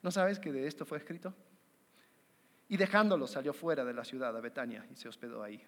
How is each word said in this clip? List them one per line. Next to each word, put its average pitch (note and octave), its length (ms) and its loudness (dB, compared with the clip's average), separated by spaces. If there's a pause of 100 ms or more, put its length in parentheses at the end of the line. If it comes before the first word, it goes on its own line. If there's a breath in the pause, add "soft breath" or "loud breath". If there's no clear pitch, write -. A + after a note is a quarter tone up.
¿No F3+ 120 -2
sabes G3 260 4
que D#3+ 140 -4
de C3+ 160 0
esto D3+ 180 -6
fue D3+ 120 -6
escrito?" E3+ 360 -10 (1300 soft breath)
Y G3 120 0
dejándolo G3 480 6
salió C#3 260 -2
fuera D3 320 0
de B2 80 -2
la A#2+ 120 -4
ciudad B2+ 300 -4
a A2+ 60 -4
Betania A#2 500 -6
y C3+ 60 -18
se - 100 -14
hospedó A#2 360 -10
ahí. G#2+ 260 -10